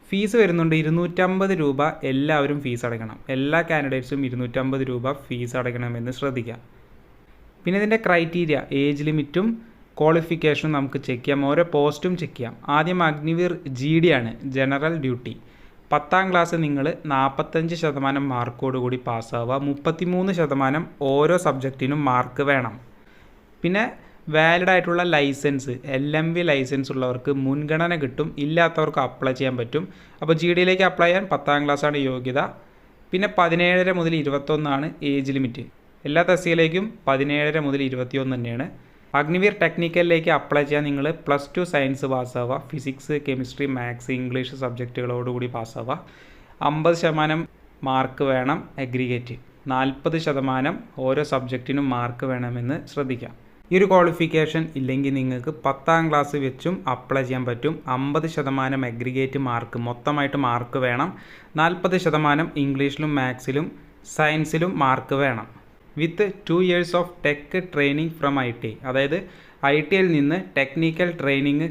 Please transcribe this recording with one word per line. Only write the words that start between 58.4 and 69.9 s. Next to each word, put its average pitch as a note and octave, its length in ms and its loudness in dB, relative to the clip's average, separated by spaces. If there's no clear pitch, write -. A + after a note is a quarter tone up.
അഗ്രിഗേറ്റ് B2+ 500 -4
മാർക്ക്, A#2 280 -4
മൊത്തമായിട്ട് C#3+ 600 -2
മാർക്ക് A#2+ 400 -2
വേണം. C3 240 0
നാൽപത് F3+ 460 2
ശതമാനം D#3 440 2
ഇംഗ്ലീഷിലും C#3 560 0
മാത്സിലും C3 480 -4
സയൻസിലും D#3 580 0
മാർക്ക് D#3+ 420 2
വേണം. A2+ 220 -2
With D#3+ 220 -2
two E3 100 2
years F3 200 2
of F3 60 0
tech C#3+ 160 0
training D3 340 2
from C#3 140 0
ഐ A#2+ 60 -2
ടി A#2 80 -6
ഐ, G#2+ 40 -10
അതായത് C3+ 260 2
ഐ C#3+ 60 4
ടി G3 80 2